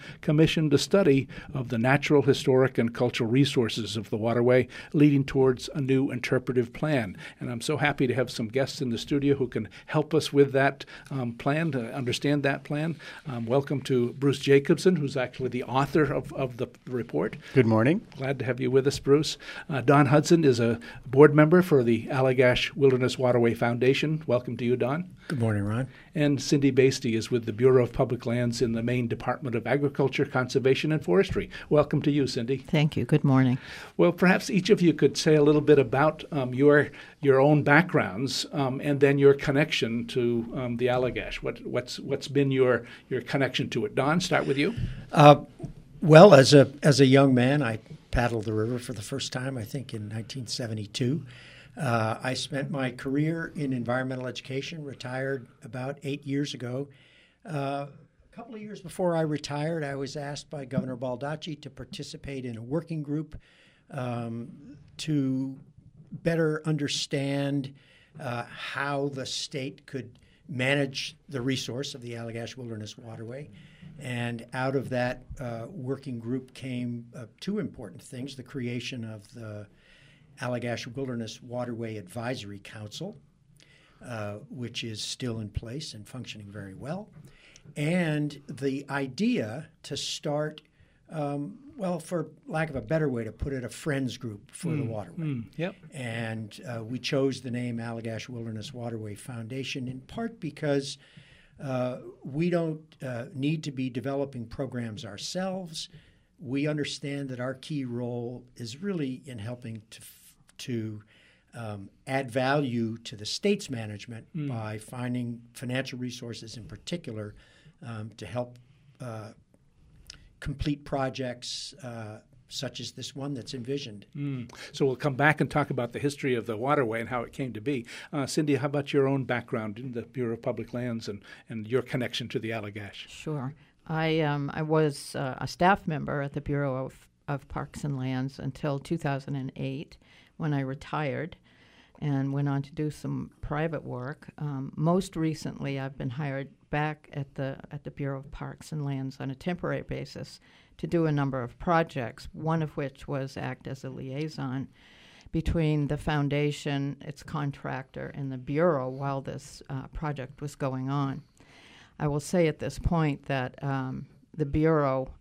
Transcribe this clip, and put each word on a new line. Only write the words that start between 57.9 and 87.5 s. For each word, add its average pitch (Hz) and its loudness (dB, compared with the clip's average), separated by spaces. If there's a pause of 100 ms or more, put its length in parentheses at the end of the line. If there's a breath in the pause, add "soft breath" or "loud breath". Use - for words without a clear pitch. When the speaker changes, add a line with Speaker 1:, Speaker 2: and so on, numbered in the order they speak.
Speaker 3:
couple 247 -16
of 214 -14
years 208 -14
before 175 -2
I 160 2
retired, 151 -2
I 139 -6
was 135 -8
asked 143 -10
by 143 -10
Governor 131 -2
Baldacci 143 -8
to 135 -16
participate 135 -12
in 117 -8
a 113 -12
working 156 -4
group, 147 -6 (540 soft breath)
um, 117 -6 (460)
to 135 -2 (540)
better 160 0
understand, 139 -2 (460 soft breath)
uh, 120 -6
how 139 -4
the 135 -8
state - -8
could 113 -12 (280 soft breath)
manage 135 -2 (100)
the 131 -6
resource 131 -4
of 127 -16
the 120 -12
Allagash 117 -10
Wilderness 113 -12
Waterway. 117 -14 (480 loud breath)
And 120 -6
out 131 -2
of 131 -4
that, 123 -2 (160)
uh, 117 -8
working 131 -8
group 127 -6
came, 123 -8
uh, 117 -12 (140)
two 202 -6
important 110 -10
things, 135 -12
the 123 -14
creation 120 -8
of 110 -14
the 107 -14 (760 soft breath)
Allagash 120 -4
Wilderness 120 -8
Waterway 117 -8
Advisory 101 -8
Council, 110 -14 (880 soft breath)
uh, 107 -8 (120)
which 120 -10
is 110 -8
still 117 -6
in 107 -8
place 123 -10
and 104 -18
functioning 110 -14
very 98 -14
well, 151 -10 (720 soft breath)